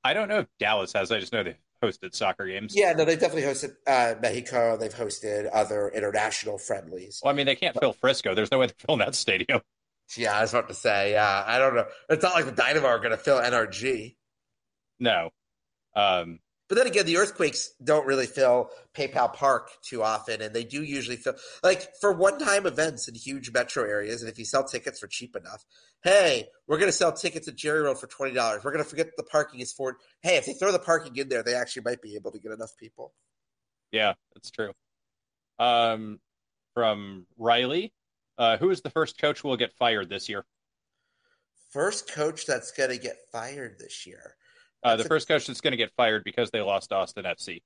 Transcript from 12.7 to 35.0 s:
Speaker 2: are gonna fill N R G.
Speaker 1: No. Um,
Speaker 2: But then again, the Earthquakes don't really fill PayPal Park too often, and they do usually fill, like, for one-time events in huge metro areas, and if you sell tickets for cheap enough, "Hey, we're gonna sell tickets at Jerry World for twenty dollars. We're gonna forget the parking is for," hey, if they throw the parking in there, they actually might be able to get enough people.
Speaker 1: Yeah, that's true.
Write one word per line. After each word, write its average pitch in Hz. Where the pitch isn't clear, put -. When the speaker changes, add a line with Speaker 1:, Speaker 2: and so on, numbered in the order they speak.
Speaker 2:
are 117
gonna 113
fill 139
N 120
R 113
G. 113
Speaker 1:
No. 92
Um, 90
Speaker 2:
But -
then 175
again, 180
the 165
Earthquakes 190
don't 151
really 135
fill 123
PayPal 131
Park 135
too 117
often, 107
and 107
they 117
do 139
usually 139
fill, 131
like, 185
for 202
one-time 202
events 151
in 117
huge 123
metro 123
areas, 104
and 113
if -
you 113
sell 135
tickets 131
for 104
cheap -
enough, 98
"Hey, 175
we're 151
gonna 180
sell 170
tickets 165
at 131
Jerry 151
World 139
for -
twenty 131
dollars. 110
We're 139
gonna 151
forget 156
the 156
parking 147
is 123
for," 131
hey, 175
if -
they 135
throw 190
the 180
parking 160
in 139
there, 123
they 120
actually 123
might 120
be 104
able 101
to 104
get 110
enough 113
people. 113
Speaker 1:
Yeah, 107
that's -
true. 104